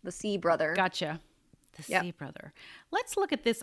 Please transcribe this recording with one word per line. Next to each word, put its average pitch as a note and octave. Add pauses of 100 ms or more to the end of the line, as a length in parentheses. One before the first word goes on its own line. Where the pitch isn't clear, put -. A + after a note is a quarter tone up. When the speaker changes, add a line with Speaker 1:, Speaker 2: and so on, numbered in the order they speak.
Speaker 1:
the F3+
C G#3
brother. E3
Speaker 2:
Gotcha. F3 (560)
The D3+
Speaker 1:
Yep. F#3
Speaker 2:
C F3
brother. - (400)
Let's A4
look G4
at -
this A3+